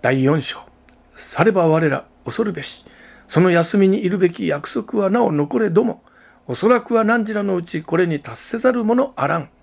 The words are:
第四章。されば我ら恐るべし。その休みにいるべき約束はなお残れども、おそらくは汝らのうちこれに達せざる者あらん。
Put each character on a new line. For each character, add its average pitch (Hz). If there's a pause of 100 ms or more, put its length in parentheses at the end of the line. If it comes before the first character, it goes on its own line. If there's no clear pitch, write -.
第 131
四 143
章。 - (540)
さ -
れ 214
ば 185
我 160
ら 143 (180)
恐 165
る 208
べ 147
し。 - (420)
そ -
の 185
休 170
み 196
に 202
い 180
る 190
べ 175
き 180
約 147
束 226
は 196
な 240
お 180
残 147
れ 214
ど 202
も、 - (440)
お 127
そ 190
ら 240
く 233
は 220
汝 220
ら 208
の 196
う 175
ち 170
こ 165
れ 180
に 151
達 -
せ -
ざ 254
る 240
者 247
あ 135
ら 160
ん。 - (120)